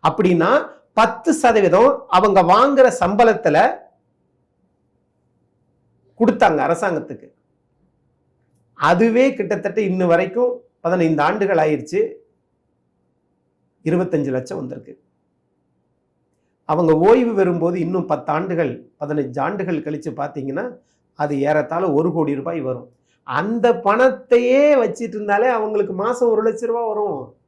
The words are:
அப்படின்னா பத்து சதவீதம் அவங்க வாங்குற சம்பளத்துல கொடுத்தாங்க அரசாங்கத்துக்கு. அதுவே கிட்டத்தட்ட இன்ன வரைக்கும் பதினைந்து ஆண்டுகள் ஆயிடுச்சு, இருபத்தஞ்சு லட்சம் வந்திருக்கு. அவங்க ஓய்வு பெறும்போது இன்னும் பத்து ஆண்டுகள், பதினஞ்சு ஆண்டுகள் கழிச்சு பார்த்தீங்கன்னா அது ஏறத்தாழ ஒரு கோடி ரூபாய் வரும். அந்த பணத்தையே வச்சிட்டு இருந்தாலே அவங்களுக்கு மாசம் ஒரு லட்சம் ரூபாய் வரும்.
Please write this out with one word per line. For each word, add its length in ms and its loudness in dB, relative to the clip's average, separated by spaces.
அப்படின்னா 600 2
பத்து 400 0
சதவீதம் 760 4
அவங்க 340 4
வாங்குற 580 4
சம்பளத்துல 760 2
கொடுத்தாங்க 480 2
அரசாங்கத்துக்கு. 640 -4
அதுவே 600 2
கிட்டத்தட்ட 480 -4
இன்ன 240 -2
வரைக்கும் 560 0
பதினைந்து 420 0
ஆண்டுகள் 340 0
ஆயிடுச்சு, 560 -2
இருபத்தஞ்சு 460 -2
லட்சம் 280 -6
வந்திருக்கு. 480 -14
அவங்க 280 2
ஓய்வு 360 4
பெறும்போது 420 0
இன்னும் 300 -4
பத்து 260 -4
ஆண்டுகள், 680 -4
பதினஞ்சு 400 -6
ஆண்டுகள் 440 -4
கழிச்சு 260 -10
பார்த்தீங்கன்னா 680 -10
அது 280 -4
ஏறத்தாழ 520 -2
ஒரு 180 0
கோடி 240 -2
ரூபாய் 260 -6
வரும். 280 -8
அந்த 560 -2
பணத்தையே 960 2
வச்சிட்டு 260 -2
இருந்தாலே 460 -2
அவங்களுக்கு 460 -2
மாசம் 360 -2
ஒரு 120 2
லட்சம் 280 -2
ரூபாய் 180 -2
வரும். 480 -6